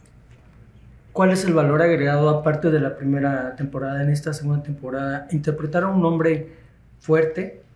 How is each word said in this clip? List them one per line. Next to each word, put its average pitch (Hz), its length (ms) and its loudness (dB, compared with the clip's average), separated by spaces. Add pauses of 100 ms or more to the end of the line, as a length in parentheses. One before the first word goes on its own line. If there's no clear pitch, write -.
(1120)
¿cuál 185 200 2
es 185 120 0
el 175 100 2
valor 151 280 4
agregado 147 460 2
aparte 151 420 2
de 156 80 4
la 135 180 -2
primera 139 600 -2
temporada, 139 440 -6
en 143 100 2
esta 147 220 -2
segunda 147 300 -4
temporada? 139 720 -6
Interpretar 151 500 -2
a 196 60 0
un 190 160 2
hombre 160 480 0 (480)
fuerte, 160 640 0 (120)